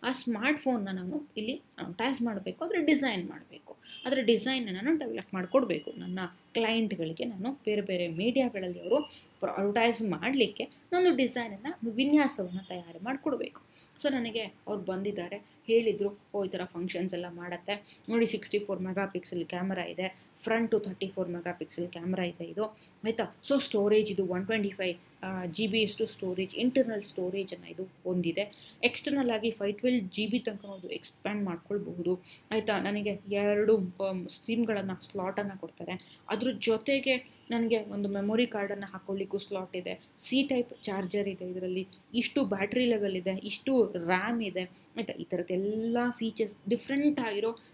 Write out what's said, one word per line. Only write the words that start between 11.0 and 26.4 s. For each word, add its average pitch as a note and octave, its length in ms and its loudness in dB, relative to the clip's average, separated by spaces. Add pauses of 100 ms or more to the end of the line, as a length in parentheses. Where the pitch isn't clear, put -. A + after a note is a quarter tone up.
ಡಿಸೈನನ್ನ, A#3 760 0
ವಿನ್ಯಾಸವನ್ನ A#3+ 800 4
ತಯಾರು E3+ 360 -10
ಮಾಡ್ಕೊಡ್ಬೇಕು. C4+ 580 -4 (400)
So C#4+ 120 2
ನನಗೆ A#3 280 -2
ಅವ್ರು G#3+ 400 -6
ಬಂದಿದ್ದಾರೆ, F#3 560 -4 (300)
ಹೇಳಿದ್ರು, G#3+ 520 4 (140)
ಓ G3+ 120 0
ಈ - 20 -2
ಥರ F#3 160 -4
functions F3+ 500 -4
ಎಲ್ಲ F3 160 -4
ಮಾಡತ್ತೆ, F3 800 -8
ನೋಡಿ A#3 160 6
ಸಿಕ್ಸ್ಟಿ - 340 0
ಫೋರ್ G3+ 200 -4
ಮೆಗಾ F#3 260 -2
ಪಿಕ್ಸೆಲ್ F3+ 400 -4
camera F3+ 380 -2
ಇದೆ, F3 320 -4 (260)
ಫ್ರಂಟು A3+ 380 4
ಥರ್ಟಿ F#3+ 280 -6
ಫೋರ್ F#3 220 -4
ಮೆಗಾ F3 220 -4
ಪಿಕ್ಸೆಲ್ F3 380 -6
camera F3+ 340 -2
ಇದೆ E3+ 220 -4
ಇದು, E3+ 200 -4 (400)
ಆಯ್ತಾ? A3+ 380 -2
So C#4 180 4
storage G#3+ 500 4
ಇದು F#3+ 140 0
ಒನ್ F3+ 200 -2
ಟ್ವೆಂಟಿ G#3 240 0
ಫೈವ್ F#3 400 -4 (140)
ಆ, F#3 220 -6
ಜಿ F#3+ 220 -2
ಬಿ A3 160 4
ಅಷ್ಟು G#3 220 0
storage, F#3 500 -4